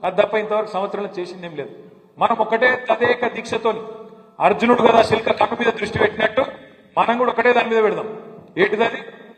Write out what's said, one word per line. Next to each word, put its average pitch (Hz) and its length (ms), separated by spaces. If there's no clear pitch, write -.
అది 180 180
తప్ప 202 120
ఇంతవరకు 214 380
సంవత్సరంలో 196 380
చేసిందేం 175 460
లేదు. 143 140
మనం 208 180
ఒకటే 226 560
తదేక 240 360
దీక్షతోని, 226 540
అర్జునుడు 208 420
కదా 226 200
శిల్క 220 300
కన్ను 220 280
మీద 233 140
దృష్టి - 260
పెట్టినట్టు, 220 460
మనం 233 200
కూడా 247 140
ఒకటే 240 220
దాని 233 160
మీద 226 140
పెడదాం. 175 400
ఏంటిదది? 208 460